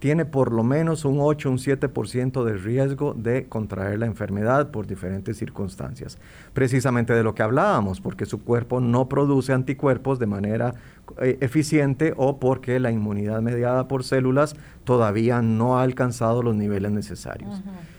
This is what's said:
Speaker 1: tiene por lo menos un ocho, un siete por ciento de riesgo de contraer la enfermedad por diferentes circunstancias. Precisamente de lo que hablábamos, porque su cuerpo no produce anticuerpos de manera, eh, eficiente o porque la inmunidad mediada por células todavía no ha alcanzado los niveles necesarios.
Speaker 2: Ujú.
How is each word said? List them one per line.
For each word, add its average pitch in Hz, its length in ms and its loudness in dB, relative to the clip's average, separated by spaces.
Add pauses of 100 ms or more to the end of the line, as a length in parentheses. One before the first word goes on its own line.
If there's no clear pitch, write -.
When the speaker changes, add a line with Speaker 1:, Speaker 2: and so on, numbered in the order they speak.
Speaker 1:
tiene 151 260 2
por 127 260 2
lo 113 120 2
menos 156 420 0
un 139 120 2
ocho, 147 300 2
un 127 100 2
siete 135 300 0
por 113 200 -6
ciento 127 360 -2
de 107 140 -2
riesgo 135 560 -2
de 117 340 -2
contraer 101 500 -4
la 113 60 -2
enfermedad 107 680 0
por 107 160 -6
diferentes 95 520 -6
circunstancias. - 800 -10 (340)
Precisamente 123 600 2
de 117 80 4
lo 107 120 0
que - 80 -2
hablábamos, 113 600 2
porque - 240 -6
su - 160 -8
cuerpo 120 380 0
no 123 280 2
produce 139 460 2
anticuerpos 131 640 0
de 117 80 0
manera, 107 480 -2 (480)
eh, 127 180 2
eficiente 147 760 2
o 135 200 2
porque 127 420 0
la 123 100 2
inmunidad 104 500 -2
mediada 120 480 0
por 131 160 -2
células 135 520 2 (260)
todavía 117 580 2
no 117 380 2
ha 127 40 4
alcanzado 123 600 0
los 117 120 2
niveles 104 380 0
necesarios. 190 680 -8
Speaker 2:
Ujú. - 100 -12 (280)